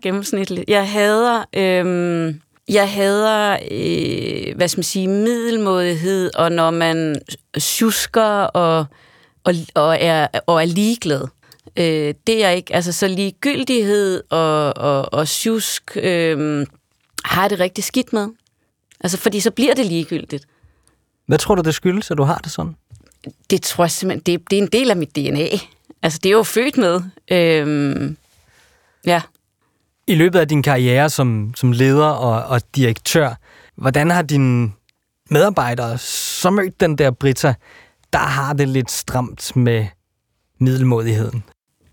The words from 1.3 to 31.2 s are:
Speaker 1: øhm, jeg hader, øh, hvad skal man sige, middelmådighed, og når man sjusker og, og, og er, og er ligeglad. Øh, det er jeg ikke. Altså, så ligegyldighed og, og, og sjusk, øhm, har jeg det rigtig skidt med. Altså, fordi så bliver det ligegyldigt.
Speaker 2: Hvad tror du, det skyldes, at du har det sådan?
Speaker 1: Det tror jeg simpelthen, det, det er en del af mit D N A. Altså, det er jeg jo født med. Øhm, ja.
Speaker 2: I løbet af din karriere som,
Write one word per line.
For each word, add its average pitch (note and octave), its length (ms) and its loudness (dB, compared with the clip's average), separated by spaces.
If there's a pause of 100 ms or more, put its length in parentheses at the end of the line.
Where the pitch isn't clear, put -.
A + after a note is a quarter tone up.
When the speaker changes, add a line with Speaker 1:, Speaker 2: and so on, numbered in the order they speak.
Speaker 1:
øhm, F3 880 -2 (280)
jeg G3+ 240 2
hader, G3+ 680 2 (120)
øh, - 840 -4
hvad F3+ 120 0
skal - 100 -6
man F3 60 -2
sige, F#3 240 -4
middelmådighed, G3 1300 0
og E3+ 180 0
når E3 180 2
man E3 460 0 (420)
sjusker - 640 0
og, F3 640 2 (580)
og, F3+ 100 2 (200)
og D#3+ 260 4
er, D#3+ 260 2 (200)
og E3 160 2
er E3 40 2
ligeglad. F3 600 -2 (500)
Øh, D#3 380 0 (120)
det A3+ 80 2
er G#3+ 140 2
jeg F3+ 80 2
ikke. - 180 -6
Altså, F3 180 -2
så G3 160 0
ligegyldighed G3+ 1200 -2
og, D3+ 460 0
og, C#3 360 -2
og D3 160 0
sjusk, - 680 -4
øhm, D3+ 680 0 (580)
har F3+ 180 0
jeg G3+ 80 2
det F#3+ 100 -2
rigtig F#3 240 -4
skidt - 280 -4
med. G#3 160 -2 (720)
Altså, F3+ 180 -4
fordi G3+ 220 0
så A3 100 0
bliver C#4 240 2
det C4 120 0
ligegyldigt. D#3+ 580 -4 (840)
Speaker 2:
Hvad D#3 120 4
tror - 160 0
du, F3+ 80 2
det D#3+ 120 0
skyldes, F#3 360 -2
at D#3+ 60 -4
du C#3+ 60 2
har D3+ 160 0
det - 140 -12
sådan? E3 240 -8 (760)
Speaker 1:
Det F3 120 2
tror - 220 0
jeg E3 60 2
simpelthen, F3 480 -2
det, - 120 -10
det G3 80 2
er G3+ 40 2
en F#3+ 100 0
del B3 180 2
af G3 60 2
mit D#3 200 -6
D - 20 -6
N C#3 180 -2
A. D#3 120 -2 (540)
Altså, E3 200 -2
det F#3+ 60 2
er - 20 4
jeg G#3+ 80 6
jo A3+ 40 4
født A#3 360 -2
med. F3+ 220 2 (300)
Øhm, D3+ 840 0 (880)
ja. E3+ 160 2 (840)
Speaker 2:
I F#3+ 80 2
løbet F3 240 4
af D#3+ 100 4
din D3 140 2
karriere C3 480 2
som, A2+ 460 0